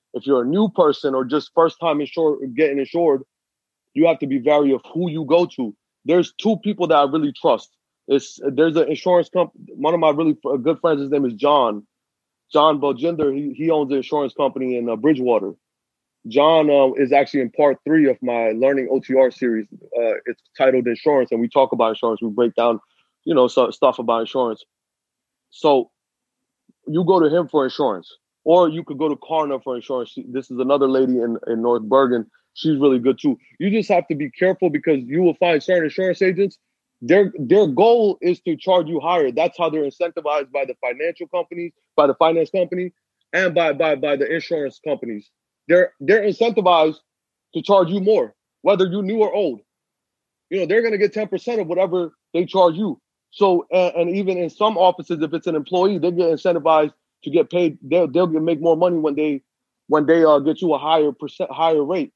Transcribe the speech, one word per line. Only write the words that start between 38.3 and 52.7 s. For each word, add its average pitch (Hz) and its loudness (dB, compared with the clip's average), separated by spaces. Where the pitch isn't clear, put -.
to 165 -4
charge 180 0
you 160 -4
higher. 156 0
That's 156 -2
how 165 0
they're 151 -4
incentivized 147 -4
by 139 -4
the 127 -10
financial 151 -6
companies, 175 -8
by 147 4
the 139 0
finance 165 0
company, 180 -4
and 180 0
by, 165 2
by, 156 0
by 143 -2
the 131 -2
insurance 156 -6
companies. 117 -8
They're, 175 2
they're 196 2
incentivized 185 2
to 160 -6
charge 190 2
you 196 -2
more, 185 0
whether 190 4
you're 190 -4
new 214 -4
or 202 0
old. 160 -2
You 185 -4
know, 175 -4
they're 220 2
gonna 214 -2
get 202 0
ten 214 -4
percent 226 -4
of 175 -6
whatever 175 -2
they 170 0
charge 175 2